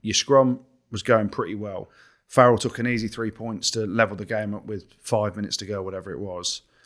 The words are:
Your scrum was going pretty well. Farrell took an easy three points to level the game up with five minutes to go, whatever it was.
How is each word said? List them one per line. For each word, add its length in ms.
Your 100
scrum 480
was 140
going 240
pretty 260
well. 340
Farrell 320
took 220
an 80
easy 200
three 220
points 400
to 160
level 300
the 100
game 260
up 140
with 180
five 360
minutes 220
to 60
go, 160
whatever 300
it 80
was. 440